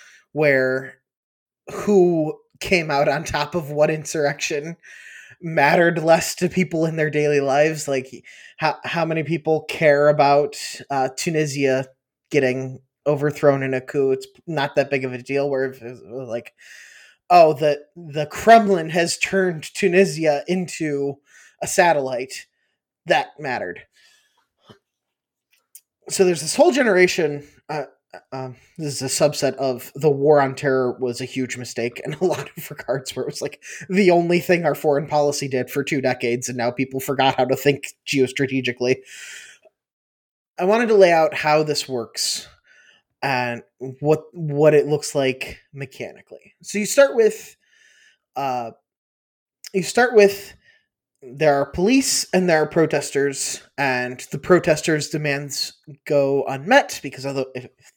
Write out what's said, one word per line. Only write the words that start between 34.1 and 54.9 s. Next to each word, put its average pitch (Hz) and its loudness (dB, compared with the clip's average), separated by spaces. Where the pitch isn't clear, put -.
only 170 4
thing 175 0
our 143 0
foreign 147 0
policy 147 0
did 123 -4
for 143 -4
two 143 -2
decades, 123 -2
and 127 -8
now 117 -2
people 131 -6
forgot 135 0
how 135 2
to 131 0
think 143 0
geostrategically. 127 -2
I 175 -4
wanted 220 2
to 220 4
lay 190 8
out 160 2
how 151 2
this 147 -4
works - -6
and 123 -2
what, 151 2
what 151 2
it 143 4
looks 147 -4
like 131 -4
mechanically. - -18
So - -8
you 208 -4
start 277 4
with, 214 0
uh, 123 -6
you 185 -2
start 240 0
with 202 4
there 139 0
are 139 0
police 254 0
and 180 2
there 156 4
are 151 -2
protesters, 143 -2
and 127 -4
the 156 -8
protesters' 160 0